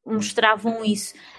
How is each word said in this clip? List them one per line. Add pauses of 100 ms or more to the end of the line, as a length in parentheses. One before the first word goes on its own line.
mostravam
isso. (240)